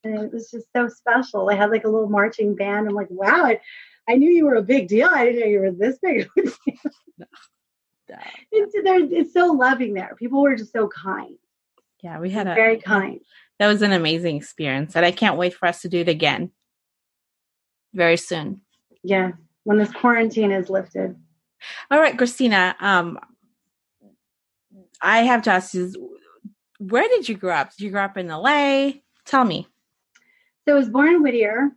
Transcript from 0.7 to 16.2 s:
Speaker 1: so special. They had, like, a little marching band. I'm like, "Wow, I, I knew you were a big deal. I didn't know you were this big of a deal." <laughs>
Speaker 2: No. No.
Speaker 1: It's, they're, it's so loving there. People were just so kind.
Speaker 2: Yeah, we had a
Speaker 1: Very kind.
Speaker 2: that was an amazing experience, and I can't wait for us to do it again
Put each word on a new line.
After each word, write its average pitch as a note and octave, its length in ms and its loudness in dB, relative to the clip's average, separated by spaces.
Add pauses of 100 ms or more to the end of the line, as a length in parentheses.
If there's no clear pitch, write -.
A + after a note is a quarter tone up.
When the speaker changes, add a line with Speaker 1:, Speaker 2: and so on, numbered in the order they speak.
Speaker 1:
so A#3+ 140 0
special. A#3+ 580 -2
They G3+ 80 2
had, G#3 160 0
like, A3 140 -2
a G#3+ 40 -2
little G#3+ 200 -2
marching G#3 480 0
band. G3+ 320 -4
I'm G3+ 60 -4
like, G3 160 -6
"Wow, G#3 340 2
I, A#3 160 0 (480)
I A#3 80 4
knew D4 140 4
you E4 160 4
were C4+ 80 4
a A3 80 2
big G#3 260 0
deal. A3 200 4
I C4+ 180 2
didn't A#3+ 140 0
know A3 60 0
you G#3 140 2
were F#3+ 100 0
this G#3 280 -2
big F4 240 -2
of - 140 -10
a G#4 60 2
deal." - 120 -4 (120)
<laughs> - 520 -10
Speaker 2:
No. E3+ 80 -20 (840)
No. - 80 -20 (340)
Speaker 1:
It's, G#4 320 0
they're, F4 380 2
it's - 140 -2
so F4 180 4
loving B3+ 400 2
there. F#3 260 -10
People B3 220 -2
were C#4 160 4
just A3 160 -12
so A3 160 0
kind. - 480 -10 (680)
Speaker 2:
Yeah, E3 160 -14
we F3 120 -6
had G3 160 -4
a F3 80 -4
Speaker 1:
Very A3 260 2
kind. G3 400 -4 (380)
Speaker 2:
that G#3 100 4
was G#3 140 2
an G3+ 100 2
amazing E3 440 0
experience, D3 600 -6
and E3+ 80 4
I F3 80 2
can't F#3 240 0
wait F3+ 180 -2
for - 140 -4
us E3+ 140 -6
to F#3 80 -12
do F3 100 -2
it E3+ 80 0
again D#3+ 420 -2 (1400)